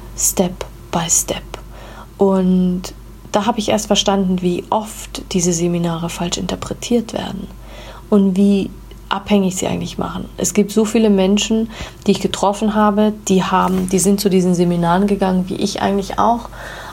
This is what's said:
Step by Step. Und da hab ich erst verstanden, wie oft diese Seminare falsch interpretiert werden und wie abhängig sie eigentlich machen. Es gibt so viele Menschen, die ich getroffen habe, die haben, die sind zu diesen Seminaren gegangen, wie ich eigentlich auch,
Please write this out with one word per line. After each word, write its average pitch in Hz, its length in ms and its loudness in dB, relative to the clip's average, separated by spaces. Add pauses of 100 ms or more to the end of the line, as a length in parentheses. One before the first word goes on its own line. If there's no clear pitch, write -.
(180)
Step - 460 0 (280)
by 165 180 -2
Step. - 340 -2 (760)
Und 185 760 2 (400)
da 208 120 0
hab 226 120 2
ich 208 100 -2
erst 208 200 0
verstanden, 196 540 2
wie 180 280 0
oft - 540 -6 (100)
diese 180 180 2
Seminare 170 580 -2
falsch - 280 -6
interpretiert 196 760 -4
werden - 360 -6 (600)
und 196 280 4
wie 202 320 4 (400)
abhängig 196 480 2
sie - 100 -2
eigentlich 175 300 -4
machen. 180 400 -6
Es - 160 -2
gibt 202 180 2
so 220 140 2
viele 220 240 4
Menschen, 202 600 2 (380)
die 202 40 6
ich 196 100 0
getroffen 202 520 0
habe, 214 380 4 (160)
die 190 160 4
haben, 185 460 0
die 190 100 2
sind 196 220 2
zu 202 80 0
diesen 180 260 4
Seminaren 175 500 2
gegangen, 190 440 0
wie - 80 -4
ich - 240 -2
eigentlich 196 360 -2
auch, 233 300 2 (460)